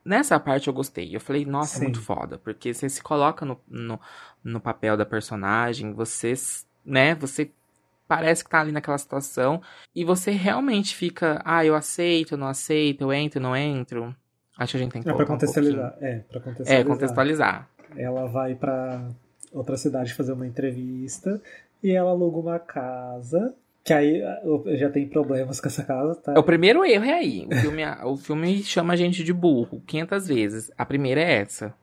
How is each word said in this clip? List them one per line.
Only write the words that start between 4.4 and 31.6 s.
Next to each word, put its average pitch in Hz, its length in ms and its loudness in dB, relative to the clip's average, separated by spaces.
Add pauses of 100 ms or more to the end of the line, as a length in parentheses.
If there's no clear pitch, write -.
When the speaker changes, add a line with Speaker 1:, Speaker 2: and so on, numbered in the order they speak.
Speaker 1:
no 113 200 -6
papel 110 340 0
da 104 100 2
personagem, 107 880 -2
você, 113 380 -4
s-, - 340 -6 (200)
né, 139 300 4
você 147 360 -6 (560)
parece 160 360 2
que - 60 -18
tá 165 120 4
ali 151 120 -2
naquela 147 240 -2
situação. 139 640 -2 (320)
E 170 120 -2
você 180 260 2
realmente 202 640 2
fica, 165 500 0
"Ah, 165 200 4
eu 156 100 6
aceito, 165 580 0
eu 147 40 -4
não 139 100 -4
aceito, 147 560 0
eu 135 100 2
entro, 147 260 0
eu 123 40 -2
não 127 120 0
entro." 131 600 -4 (420)
Acho 123 160 -2
que 131 40 0
a - 40 0
gente 127 100 -2
tem 117 100 -8
que 170 80 -4
Speaker 2:
É - 40 2
pra - 40 0
Speaker 1:
voltar 147 160 2
um - 40 -2
Speaker 2:
contextualizar. 143 540 2
Speaker 1:
pouquinho. 135 200 -8
Speaker 2:
É, 117 40 -4 (140)
pra 127 120 -10
contextualizar. 127 380 2
Speaker 1:
É, 120 40 4
contextualizar. 131 840 0 (260)
Speaker 2:
Ela 127 320 -4
vai 131 260 -4
pra 127 560 -4 (420)
outra 135 260 -6
cidade 127 360 -2
fazer 131 200 -4
uma 127 120 -6
entrevista 127 960 -6 (400)
e 196 100 2
ela 185 200 4
aluga 175 260 2
uma 170 220 -4
casa, 127 960 -4 (280)
que - 100 2
aí, 147 280 4
ah, - 220 -6
eu 151 340 0
já 139 120 2
tem 143 180 0
problemas 135 520 -2
com - 80 -4
essa - 160 -6
casa, 139 320 -2
tá? 143 200 -6
Speaker 1:
É, 156 40 10
o 151 40 6
primeiro 185 420 6
erro 220 200 6
é 277 80 2
aí. 339 380 -2
O 156 40 0
filme, 151 260 2 (220)
o 135 140 -2
filme 165 460 0
chama 175 300 0
a 170 40 4
gente 175 260 2
de 170 100 0
burro 147 540 2
quinhentas 175 400 -2
vezes. 110 500 0
A 120 80 -2
primeira 139 360 2
é 160 200 4
essa. 107 420 -8